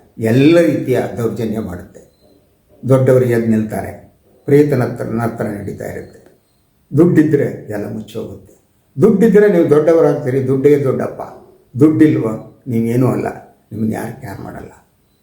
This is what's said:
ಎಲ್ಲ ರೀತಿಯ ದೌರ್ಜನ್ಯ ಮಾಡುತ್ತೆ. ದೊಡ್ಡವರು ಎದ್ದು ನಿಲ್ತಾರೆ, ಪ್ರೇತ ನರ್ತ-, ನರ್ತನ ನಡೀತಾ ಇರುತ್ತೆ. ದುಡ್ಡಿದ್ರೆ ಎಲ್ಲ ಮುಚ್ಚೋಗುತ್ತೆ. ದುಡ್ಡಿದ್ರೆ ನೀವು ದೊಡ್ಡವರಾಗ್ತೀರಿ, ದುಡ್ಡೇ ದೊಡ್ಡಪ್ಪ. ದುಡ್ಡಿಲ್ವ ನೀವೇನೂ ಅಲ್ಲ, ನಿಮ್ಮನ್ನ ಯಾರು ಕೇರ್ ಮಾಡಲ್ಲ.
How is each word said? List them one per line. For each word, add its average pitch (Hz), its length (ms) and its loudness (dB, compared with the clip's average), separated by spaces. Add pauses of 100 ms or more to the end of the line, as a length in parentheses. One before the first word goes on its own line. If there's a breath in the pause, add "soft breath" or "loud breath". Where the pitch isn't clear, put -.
(180)
ಎಲ್ಲ 135 420 4
ರೀತಿಯ 127 420 0 (160)
ದೌರ್ಜನ್ಯ 110 420 -4
ಮಾಡುತ್ತೆ. 90 400 -12 (880)
ದೊಡ್ಡವರು 127 360 4
ಎದ್ದು 117 220 0
ನಿಲ್ತಾರೆ, 98 720 -4 (260)
ಪ್ರೇತ 143 280 4
ನರ್ತ-, 120 440 -4
ನರ್ತನ 117 300 -4
ನಡೀತಾ 104 380 -10
ಇರುತ್ತೆ. - 540 -16 (580)
ದುಡ್ಡಿದ್ರೆ 147 760 2
ಎಲ್ಲ 107 220 -8
ಮುಚ್ಚೋಗುತ್ತೆ. - 680 -14 (420)
ದುಡ್ಡಿದ್ರೆ 208 460 4
ನೀವು 165 220 2
ದೊಡ್ಡವರಾಗ್ತೀರಿ, 147 760 2
ದುಡ್ಡೇ 135 380 2
ದೊಡ್ಡಪ್ಪ. 113 380 -4 (560)
ದುಡ್ಡಿಲ್ವ 151 480 4 (400)
ನೀವೇನೂ 117 400 0
ಅಲ್ಲ, - 220 -2 (440)
ನಿಮ್ಮನ್ನ 110 200 -4
ಯಾರು - 280 -10
ಕೇರ್ - 200 -14
ಮಾಡಲ್ಲ. - 300 -16 (520)